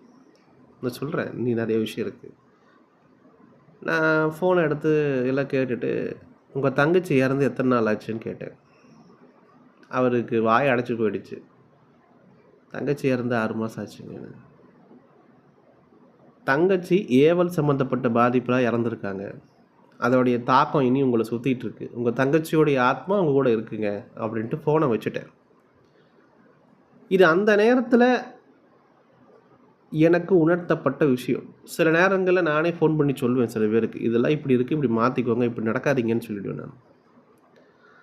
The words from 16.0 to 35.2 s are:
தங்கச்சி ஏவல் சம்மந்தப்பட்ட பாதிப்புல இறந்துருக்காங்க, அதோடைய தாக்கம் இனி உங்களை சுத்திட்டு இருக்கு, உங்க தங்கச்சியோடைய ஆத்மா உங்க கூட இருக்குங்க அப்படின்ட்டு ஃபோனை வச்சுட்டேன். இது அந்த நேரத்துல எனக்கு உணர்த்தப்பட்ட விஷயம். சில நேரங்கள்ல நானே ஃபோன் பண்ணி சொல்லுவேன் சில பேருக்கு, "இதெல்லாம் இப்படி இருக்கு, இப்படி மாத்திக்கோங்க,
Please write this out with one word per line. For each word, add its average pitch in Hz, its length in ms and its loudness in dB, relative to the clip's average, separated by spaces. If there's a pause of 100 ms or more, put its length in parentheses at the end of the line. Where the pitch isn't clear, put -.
தங்கச்சி 175 640 0
ஏவல் 165 400 4
சம்மந்தப்பட்ட 135 600 0
பாதிப்புல 120 640 2
இறந்துருக்காங்க, 107 680 -6 (600)
அதோடைய 123 440 2
தாக்கம் 139 400 2
இனி 131 200 2
உங்களை 117 280 0
சுத்திட்டு 120 260 -2
இருக்கு, 113 360 -12
உங்க 120 320 -2
தங்கச்சியோடைய 151 540 2
ஆத்மா 139 420 0
உங்க 151 120 2
கூட 135 180 2
இருக்குங்க 107 540 -4 (120)
அப்படின்ட்டு 113 500 -6
ஃபோனை 147 340 2
வச்சுட்டேன். - 260 -8 (1800)
இது 185 180 6
அந்த 202 300 4
நேரத்துல 240 640 4 (1700)
எனக்கு 170 480 2
உணர்த்தப்பட்ட 160 640 0
விஷயம். 127 500 -2 (100)
சில 165 260 0
நேரங்கள்ல 185 520 2
நானே 156 280 0
ஃபோன் 160 260 0
பண்ணி 143 160 2
சொல்லுவேன் 123 320 0
சில 113 220 -2
பேருக்கு, 110 340 0
"இதெல்லாம் 117 300 0
இப்படி 143 240 0
இருக்கு, 127 220 0
இப்படி 127 160 0
மாத்திக்கோங்க, 120 500 0